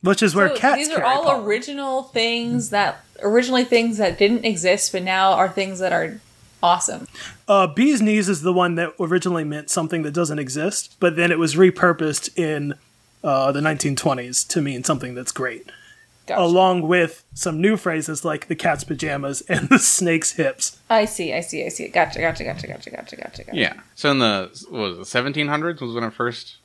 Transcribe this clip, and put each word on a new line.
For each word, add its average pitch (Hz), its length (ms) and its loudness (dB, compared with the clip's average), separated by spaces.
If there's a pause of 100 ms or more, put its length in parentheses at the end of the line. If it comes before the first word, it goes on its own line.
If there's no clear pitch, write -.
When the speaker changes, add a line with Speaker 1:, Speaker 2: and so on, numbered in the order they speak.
Speaker 1:
Which 185 220 2
is 175 120 2
where 190 140 4
Speaker 2:
So 285 60 -2
Speaker 1:
cats 269 220 4
Speaker 2:
these 302 120 0
are 320 60 -4
Speaker 1:
carry 240 120 0
Speaker 2:
all 277 160 2
Speaker 1:
pollen. 277 220 2
Speaker 2:
original 262 580 -4
things 233 680 -2
that, 202 320 0 (180)
originally 247 440 2
things 233 320 2
that 190 200 0
didn't 214 280 4
exist, 190 460 0
but 185 120 -4
now 190 300 4
are 185 160 0
things 190 300 -4
that 185 140 0
are 170 260 -2 (440)
awesome. 180 440 0 (400)
Speaker 1:
Uh, 196 200 6
bee's 240 340 2
knees 214 280 2
is 175 120 0
the 180 120 2
one 175 220 2
that 165 240 -4
originally 170 440 0
meant 151 260 -8
something 160 340 -2
that 147 100 -6
doesn't 156 260 -2
exist, 151 600 -6
but 175 160 2
then 170 160 2
it 165 80 0
was 156 160 0
repurposed 170 840 4
in, 151 380 -2 (480)
uh, 135 280 2
the 143 100 0
nineteen 151 360 0
twenties 127 480 -2
to - 160 -2
mean 135 240 -4
something 127 300 -2
that's 123 180 -10
great. 123 360 -8 (580)
Speaker 2:
Gotcha. - 140 0
Speaker 1:
Along 180 420 4
with 165 400 0 (100)
some 156 260 -4
new 208 160 4
phrases 160 480 -4
like 156 240 -6
the 165 80 -2
cat's 156 300 0
pajamas 139 640 -4
and 147 200 0
<laughs> - 0 -
the - 100 6
snake's - 540 0
hips. - 440 -4 (120)
Speaker 2:
I 226 160 4
see, 185 280 -6
I 165 80 -4
see, 170 240 -8
I - 40 -6
see. 170 200 -10
Gotcha, 165 320 0
gotcha, 160 240 -4
gotcha, - 220 -8
gotcha, - 240 -14
gotcha, - 260 -16
gotcha, - 260 -16
gotcha. - 140 -16
Speaker 3:
Yeah. 110 160 0 (220)
So 147 160 0
in 135 80 2
the, 104 500 -2
what 135 100 -10
was 92 200 -4
it, 92 80 -14
seventeen 139 420 -2
hundreds 156 320 -4
was 120 120 -8
when 117 120 -4
it 110 80 -8
first? - 520 -6